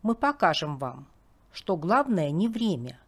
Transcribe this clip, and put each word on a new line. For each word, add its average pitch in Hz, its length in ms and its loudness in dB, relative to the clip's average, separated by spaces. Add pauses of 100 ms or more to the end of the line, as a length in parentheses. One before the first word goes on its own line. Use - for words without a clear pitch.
Мы 226 140 2
покажем 160 600 0
вам – 135 300 -10 (480)
что 185 220 -2
главное 185 540 2
не 190 180 2
время 190 580 -2